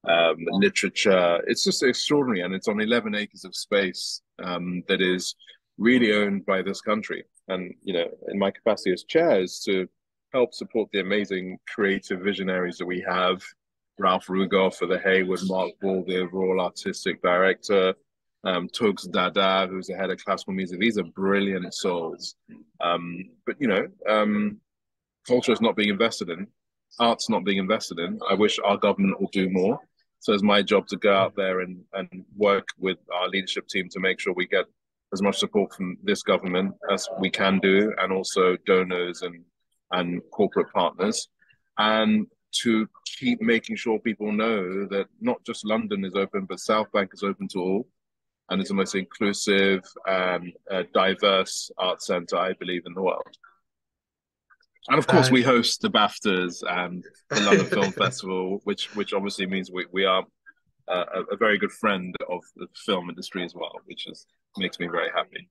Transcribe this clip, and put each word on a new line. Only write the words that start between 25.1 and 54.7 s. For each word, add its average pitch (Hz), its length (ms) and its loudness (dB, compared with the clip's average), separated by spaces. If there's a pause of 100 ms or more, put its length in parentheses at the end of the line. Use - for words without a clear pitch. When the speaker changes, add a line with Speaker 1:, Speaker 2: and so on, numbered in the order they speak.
Speaker 1:
culture 123 260 2
is 101 80 2
not 113 160 2
being 104 140 2
invested 104 380 -2
in. 87 200 -8 (500)
Art's 117 320 2
not 101 140 0
being 98 140 2
invested 92 420 -2
in. 98 180 -4 (100)
I 98 60 2
wish 104 240 2
our 101 180 4
government 98 440 2
would 98 100 -2
do 95 180 0
more. 92 300 2 (420)
So - 120 0
it's 101 100 2
my 101 200 6
job 95 260 2
to 101 80 -6
go 101 180 4
out 95 200 4
there 95 260 0
and, 90 220 -10 (120)
and 92 300 -10 (120)
work 101 320 2 (100)
with 90 200 -2 (140)
our 90 160 -2
leadership 92 400 -4
team 92 220 -4
to 95 100 -8
make 95 200 0
sure 98 120 -2
we 90 140 -2
get 95 200 0 (460)
as 95 80 -4
much 98 180 2
support 98 360 0
from 90 280 -8
this 98 200 0
government 95 520 0 (160)
as 98 160 0 (140)
we 95 80 0
can 95 300 2
do, 98 400 4
and 92 120 -2
also 92 540 2
donors 92 560 0
and, 87 240 -10 (460)
and 87 400 -2
corporate 95 420 0
partners, 95 560 0 (480)
and 107 500 4 (240)
to 110 380 0 (300)
keep 120 240 0
making 113 340 0
sure 110 220 -2
people 107 340 -4
know 101 540 -2
that 98 200 -2 (140)
not 117 240 -2
just 113 220 -10
London 107 400 -2
is 90 80 -8
open, 98 320 -2
but 90 140 -8
South 107 320 0
Bank 98 200 0
is - 100 -10
open 98 260 -4
to 95 100 -6
all, 95 300 -2 (600)
and 92 100 -2
it's 95 120 -4
the 101 40 -2
most 95 200 0
inclusive 98 880 0 (240)
and, 92 440 -2 (200)
uh, 92 140 -2 (100)
diverse 95 840 2
art 92 260 -2
centre, 87 360 -2
I 92 160 0
believe, 87 320 -6
in 87 80 -14
the 95 80 -6
world. - 340 -4 (1500)